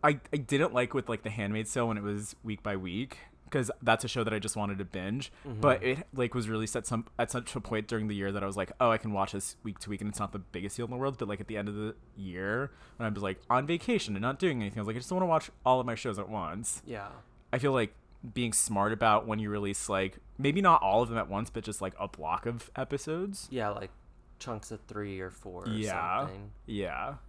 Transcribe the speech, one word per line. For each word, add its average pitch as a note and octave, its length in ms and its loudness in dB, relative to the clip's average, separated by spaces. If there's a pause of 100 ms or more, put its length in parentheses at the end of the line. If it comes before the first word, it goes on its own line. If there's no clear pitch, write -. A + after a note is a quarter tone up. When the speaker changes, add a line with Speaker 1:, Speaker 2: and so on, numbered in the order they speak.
Speaker 1:
I, D3 180 4 (120)
I D3 40 0
didn't C#3+ 380 2
like B2 200 2
with, C3 140 0
like, A2+ 140 -2
The G#2+ 80 -4
Handmaid's G#2+ 420 -2
Tale A#2+ 160 2
when A2 80 0
it G2+ 60 -4
was G#2 420 -4
week G#2+ 180 -6
by G2+ 140 -2
week, F#2+ 420 -4 (320)
'cause B2 200 0 (120)
that's A#2 220 6
a B2 40 -4
show A#2+ 160 0
that A2 80 0
I A2 60 0
just G#2 180 -4
wanted G2+ 220 -2
to G2 60 -2
binge. G2 480 -4 (140)
Speaker 2:
Mm-hmm. A#2 140 -6
Speaker 1:
But C3 220 6
it, C3 320 0
like, B2 200 0
was A#2 140 0
released A2 280 -2
at A2+ 100 -2
some, A#2 200 -2 (120)
at A#2+ 120 2
such B2 260 -4
a A#2+ 40 -2
point G#2+ 280 -2
during A2 180 0
the G#2 80 0
year G2 160 0
that G2 120 -2
I G2 40 -2
was G2 100 -4
like, F#2+ 140 0 (100)
"Oh, B2 100 8
I A2 80 6
can A2 140 -2
watch G2 200 2
this - 320 -4
week G#2 160 -6
to - 100 -10
week," G2+ 100 -4
and G2+ 100 -4
it's G2+ 100 -6
not G2+ 120 -2
the G#2 60 -6
biggest F#2 380 -8
deal A#2+ 80 -2
in A2+ 80 -6
the B2 40 -6
world. C3+ 220 -2
But, A2+ 100 -2
like, G#2 120 -4
at G2+ 80 -8
the A2 80 -4
end G2+ 120 -2
of G#2 60 -4
the G#2+ 220 -4 (200)
year, G2 540 -2 (280)
when A#2 80 -2
I'm G#2 80 0
just, G2+ 100 -4
like, F#2+ 160 -2 (100)
on B2+ 160 4
vacation E3+ 480 0
and G2 80 -4
not C3 160 -2
doing D#3 220 2
anything, G#2 180 -4
I G#2+ 40 -2
was G2+ 40 -2
like, A2 100 -2
"I B2 40 -4
just B2 100 -10
wanna F#3 160 2
watch D#3+ 240 2 (140)
all B2+ 160 6
of B2 60 0
my A#2+ 100 -2
shows G#2 240 -4
at G2 80 -6
once." G2+ 580 -4
Speaker 2:
Yeah. G2+ 220 -8 (440)
Speaker 1:
I B2+ 60 2
feel C3+ 140 4
like A#2 220 2 (400)
being A#2+ 180 0
smart G#2 400 4
about A2 340 6
when G#2+ 140 0
you G#2 100 -2
release, G2+ 380 -2
like, F#2+ 300 2 (200)
maybe D3 220 4
not F3+ 220 8
all G2+ 200 6
of A#2+ 60 0
them A2+ 100 0
at G2+ 100 0
once, G2+ 220 -2
but A2 140 -6
just, G#2+ 180 -4
like, F#2+ 160 -2
a G2 100 -2
block D#2+ 380 -2
of A#2 300 -6
episodes. D#3+ 720 -4
Speaker 2:
Yeah, A2+ 200 0
like, G2 200 -6 (480)
chunks A2+ 320 -8
of A2 120 -10
three G2+ 380 -6
or F#2 100 -6
four F2+ 340 -12
or A2 40 -4
Speaker 1:
Yeah. G2+ 520 0
Speaker 2:
something. G2+ 300 -8 (160)
Speaker 1:
Yeah. F#2+ 480 -4 (140)